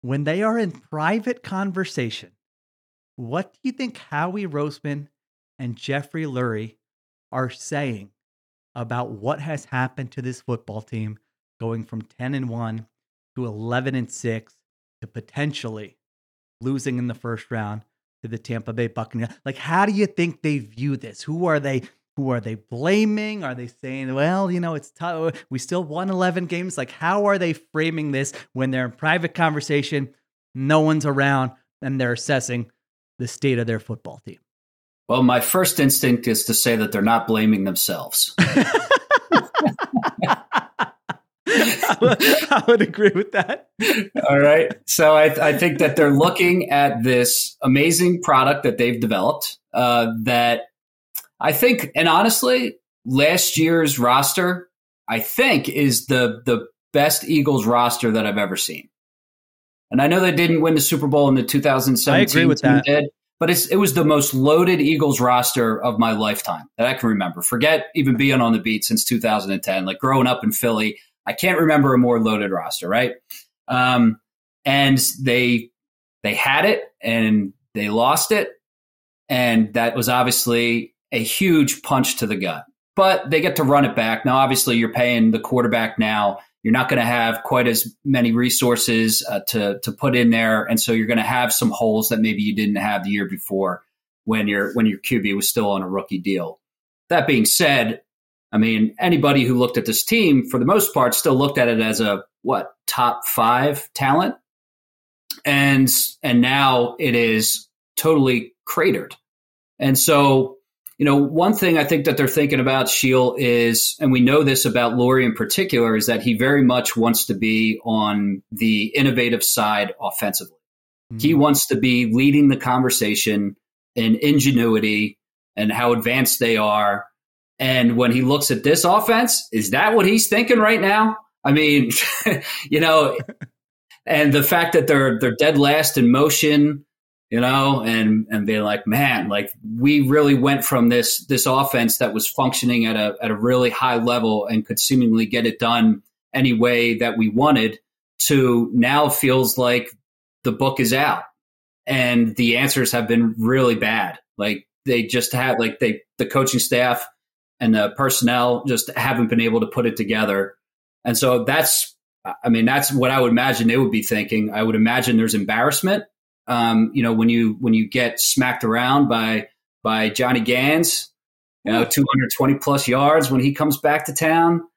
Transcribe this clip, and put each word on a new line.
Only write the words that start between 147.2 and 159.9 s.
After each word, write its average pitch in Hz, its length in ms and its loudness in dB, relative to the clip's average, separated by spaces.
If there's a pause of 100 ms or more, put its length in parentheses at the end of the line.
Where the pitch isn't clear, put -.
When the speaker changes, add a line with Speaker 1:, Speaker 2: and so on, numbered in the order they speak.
Speaker 2:
wanted 113 500 2 (460)
to 123 500 2
now 139 340 4
feels 131 480 0
like 123 340 0 (520)
the 123 100 0
book 131 280 -2
is 117 120 2
out 135 300 0 (640)
and 123 480 0
the 117 220 2
answers 131 360 0
have 117 140 -2
been 117 320 0
really 120 380 2
bad." 107 420 -2 (180)
Like, 104 300 -6 (180)
they 120 200 0
just 120 280 -4
had, 123 280 -2
like, 113 180 -4
they, 107 240 -2 (160)
the 123 80 -2
coaching 131 340 0
staff 123 460 -2 (520)
and 113 160 2
the 104 220 0
personnel 123 680 0
just 123 320 -4
haven't 120 320 -2
been 113 120 0
able 113 200 0
to 110 60 -2
put 120 200 -4
it 113 100 -4